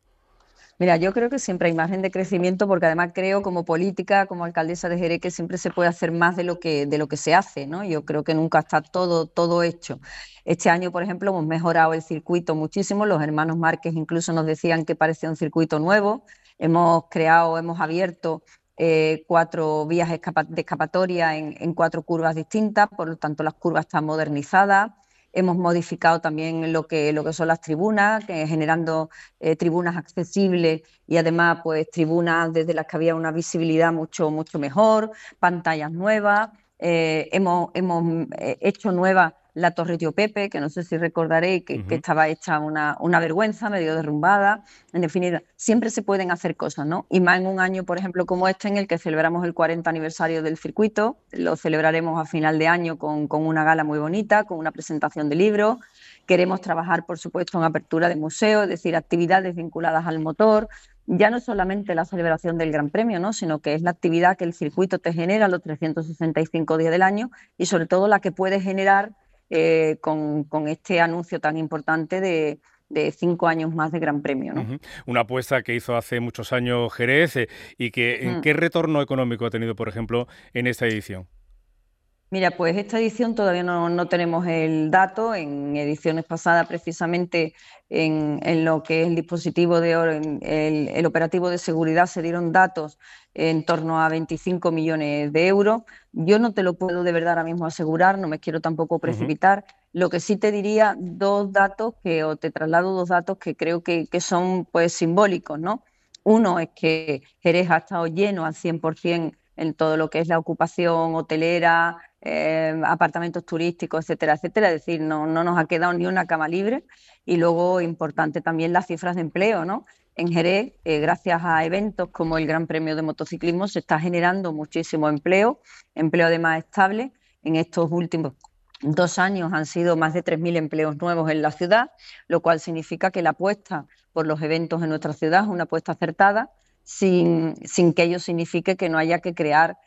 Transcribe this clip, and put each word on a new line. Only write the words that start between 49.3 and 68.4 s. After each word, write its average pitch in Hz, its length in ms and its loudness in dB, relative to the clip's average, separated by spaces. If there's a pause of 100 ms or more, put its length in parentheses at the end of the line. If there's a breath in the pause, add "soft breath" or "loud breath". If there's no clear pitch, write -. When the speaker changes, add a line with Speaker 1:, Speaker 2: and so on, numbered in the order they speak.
Speaker 1:
el 170 80 -4
cuarenta 170 340 0
aniversario 160 540 -4
del 160 160 -4
circuito. 214 580 -2 (160)
Lo 165 240 -2
celebraremos 160 640 0
a 156 60 -4
final 156 320 0
de 160 100 2
año 170 300 0
con, 151 300 -4
con 156 180 -2
una 160 180 0
gala 160 180 4
muy 151 160 -2
bonita, 208 460 0
con 185 140 -8
una 156 140 -6
presentación 151 580 -4
de 147 60 0
libros. 208 420 2 (480 loud breath)
Queremos 185 340 2
trabajar, 170 460 -2
por 175 120 -8
supuesto, 180 380 -6
en 165 80 2
apertura 160 460 0
de 175 60 -2
museos, 208 480 2
es 185 40 -2
decir, 175 260 -4
actividades 175 600 2
vinculadas 165 520 -2
al 160 120 -2
motor. 214 500 2 (380 loud breath)
Ya 202 240 4
no 240 100 -2
solamente 196 540 -2
la 165 100 0
celebración 170 540 -2
del 160 140 0
Gran 147 180 0
Premio, 208 300 0
¿no? 202 120 -2
Sino 160 280 -4
que 147 120 -2
es 160 80 -2
la 175 120 0
actividad 175 440 2
que 185 80 -6
el 170 80 -4
circuito 180 460 -2
te 170 160 -4
genera 190 340 2
los 180 140 0
trescientos 160 460 -4
sesenta 160 340 -2
y 160 40 0
cinco 160 300 0
días 160 140 2
del 175 100 2
año 202 300 2 (260 loud breath)
y, - 80 -2
sobre 170 220 0
todo, 185 200 2
la 208 140 4
que 180 120 -4
puede 190 280 0